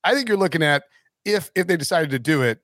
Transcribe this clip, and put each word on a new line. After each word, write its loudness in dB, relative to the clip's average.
I 2
think -4
you're 0
looking 0
at, 2
if, -2
if 0
they 0
decided -2
to -2
do 0
it 0